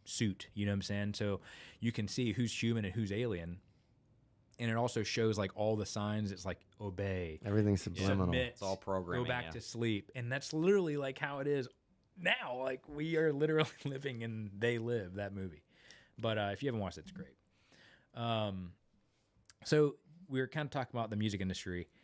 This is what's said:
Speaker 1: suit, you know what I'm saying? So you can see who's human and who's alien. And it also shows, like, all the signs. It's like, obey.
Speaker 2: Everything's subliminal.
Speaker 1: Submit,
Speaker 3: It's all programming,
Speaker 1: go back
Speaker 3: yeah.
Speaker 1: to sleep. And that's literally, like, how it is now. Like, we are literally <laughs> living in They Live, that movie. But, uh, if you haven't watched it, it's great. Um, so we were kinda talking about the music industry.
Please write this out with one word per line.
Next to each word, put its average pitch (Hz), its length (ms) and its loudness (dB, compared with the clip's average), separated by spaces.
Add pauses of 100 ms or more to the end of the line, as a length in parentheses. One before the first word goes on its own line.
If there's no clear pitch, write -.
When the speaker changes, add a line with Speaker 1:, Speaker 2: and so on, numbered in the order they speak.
Speaker 1:
suit, - 520 -2
you 101 100 0
know 101 80 4
what - 20 2
I'm 98 60 2
saying? 101 320 -2
So 101 260 0 (400)
you 113 140 0
can 104 160 -2
see 120 240 0
who's 117 180 0 (100)
human 113 220 2
and 92 100 -2
who's 101 200 -2
alien. 92 460 -2 (1000)
And 117 100 0
it 113 60 0
also 117 280 0
shows, 110 340 2
like, 98 180 0
all 107 220 2
the 104 80 -2
signs. 104 480 -2
It's 92 120 -10
like, 90 140 -4 (220)
obey. 92 640 -4
Speaker 2:
Everything's 104 360 6
subliminal. 95 440 2
Speaker 1:
Submit, 123 220 2
Speaker 3:
It's - 140 -12
all 98 140 0
programming, 90 480 -2
Speaker 1:
go - 60 0
back 85 160 -2
Speaker 3:
yeah. 80 60 -8
Speaker 1:
to 113 100 -8
sleep. 113 540 0
And 120 140 -4
that's 135 220 -4
literally, 165 460 4
like, 135 200 -4
how 143 220 -2
it 139 80 -2
is 139 220 2 (500)
now. 180 420 0
Like, 131 280 -2
we 151 260 -2
are 160 160 6
literally 156 460 4
<laughs> - 80 -8
living 139 360 -4
in 110 380 -4
They 120 200 4
Live, 113 340 -2
that 101 200 -4
movie. 95 300 -8 (560)
But, 110 180 0
uh, 101 140 2
if 98 100 -6
you 143 60 -2
haven't 113 140 0
watched 92 160 -4
it, 78 80 -12
it's - 60 -16
great. - 240 -14 (800)
Um, 107 580 -2 (880)
so 151 320 4 (340)
we 131 100 0
were 131 80 0
kinda 147 220 -4
talking 127 280 -4
about 113 120 0
the 107 60 -4
music 104 260 2
industry. 92 460 -4 (160)